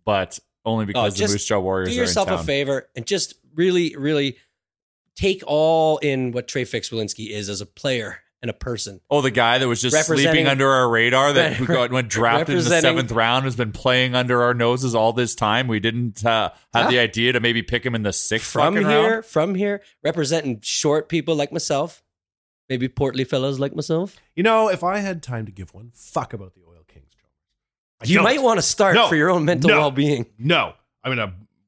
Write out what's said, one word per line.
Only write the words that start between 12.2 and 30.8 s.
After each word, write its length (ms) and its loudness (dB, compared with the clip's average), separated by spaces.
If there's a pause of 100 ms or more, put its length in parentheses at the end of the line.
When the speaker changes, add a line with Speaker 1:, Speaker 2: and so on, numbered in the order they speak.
Speaker 1:
in 60 0
the 60 2
Speaker 2:
representing 360 2
Speaker 1:
seventh 140 -4
round 340 2
has 100 -4
been 160 -4
playing 420 0
under 280 0
our 100 2
noses 420 0
all 200 2
this 200 -2
time. 320 0
We 140 -2
didn't, 460 -4
uh, 240 0 (240)
have 120 4
Speaker 2:
Yeah. 40 2
Speaker 1:
the 80 4
idea 340 2
to 80 0
maybe 220 0
pick 240 -4
him 80 -2
in 80 -4
the 100 -2
sixth 400 -4
Speaker 2:
From 220 2
Speaker 1:
fucking 140 0
Speaker 2:
here, 260 4
Speaker 1:
round. 100 -6
Speaker 2:
from 300 -2
here, 260 -2 (220)
representing 600 -2
short 460 -2
people 280 -2
like 160 -2
myself. 500 -4 (680)
Maybe 200 -2
portly 360 -2
fellas 340 -2
like 180 -4
myself. 400 -4 (180)
Speaker 3:
You 80 -2
know, 280 4
if 120 -4
I 160 -2
had 240 -6
time 240 -8
to 60 -18
give 220 -16
one 200 -20
fuck 380 -8
about 220 -16
the 140 -20
Oil 200 -20
Kings, 240 -20 (880)
I 60 -10
Speaker 2:
You 100 4
Speaker 3:
don't. 80 6
Speaker 2:
might 180 4
wanna 200 4
start 320 2
Speaker 3:
No. 140 6
Speaker 2:
for 80 2
your 140 4
own 140 2
mental 240 2
Speaker 3:
No. 120 6
Speaker 2:
well-being. 460 0 (120)
Speaker 3:
No. 340 0 (300)